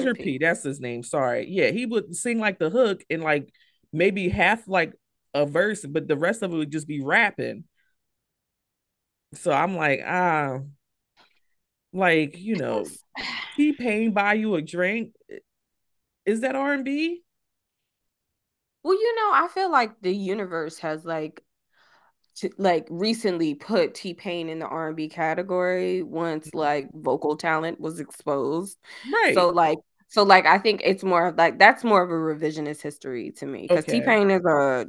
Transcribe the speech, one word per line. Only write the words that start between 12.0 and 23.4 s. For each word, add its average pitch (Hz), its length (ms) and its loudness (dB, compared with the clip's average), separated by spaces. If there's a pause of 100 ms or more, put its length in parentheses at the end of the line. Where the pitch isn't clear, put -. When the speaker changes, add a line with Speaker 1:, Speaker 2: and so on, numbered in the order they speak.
Speaker 1:
you 202 180 -4
know, 117 300 -4
Speaker 2:
Yes. - 120 -16 (180)
<sighs> - 400 -10
Speaker 1:
T-Pain 240 560 2
buy 202 220 2
you 214 200 0
a 156 80 0
drink. 180 520 -4 (1080)
Is 220 160 0
that 262 160 -2
R 277 160 0
and 269 120 -2
B? 320 380 -4 (1600)
Speaker 2:
Well, 349 120 2
you 440 220 2
know, 427 160 0
I 320 160 4
feel 381 220 -2
like 240 300 0
the 185 140 -2
universe 185 640 -6
has, 160 240 -6
like, 156 380 -8 (920)
t-, 190 220 -6
like, 175 320 2
recently 175 640 -2